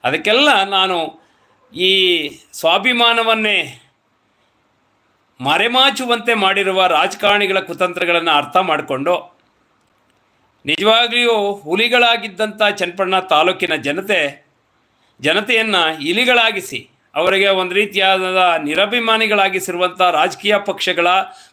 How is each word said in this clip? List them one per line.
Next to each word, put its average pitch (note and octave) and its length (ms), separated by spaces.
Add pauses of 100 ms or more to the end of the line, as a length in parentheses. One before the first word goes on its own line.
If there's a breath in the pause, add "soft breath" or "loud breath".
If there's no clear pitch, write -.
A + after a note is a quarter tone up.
ಅದಕ್ಕೆಲ್ಲ G#3 580
ನಾನು F#3+ 640 (480 soft breath)
ಈ F3+ 540 (240)
ಸ್ವಾಭಿಮಾನವನ್ನೇ A3 1300 (1600)
ಮರೆಮಾಚುವಂತೆ A#3 920
ಮಾಡಿರುವ F#3+ 520
ರಾಜಕಾರಣಿಗಳ F#3+ 720
ಕುತಂತ್ರಗಳನ್ನ F3 720
ಅರ್ಥ C#3+ 260
ಮಾಡ್ಕೊಂಡು, D#3+ 840 (1300)
ನಿಜವಾಗ್ಲಿಯೂ A3 880
ಹುಲಿಗಳಾಗಿದ್ದಂಥ G#3+ 1080 (140)
ಚನ್ನಪಟ್ಟಣ F#3 420
ತಾಲೂಕಿನ F3 560
ಜನತೆ, D3+ 720 (720)
ಜನತೆಯನ್ನ G#3 560 (240)
ಇಲಿಗಳಾಗಿಸಿ, G#3 880 (240)
ಅವರಿಗೆ F#3+ 340
ಒಂದು F#3 260
ರೀತಿಯಾದ F#3+ 640 (260)
ನಿರಭಿಮಾನಿಗಳಾಗಿಸಿರುವಂಥ F#3+ 1400
ರಾಜಕೀಯ F3+ 580
ಪಕ್ಷಗಳ F3 500 (440 loud breath)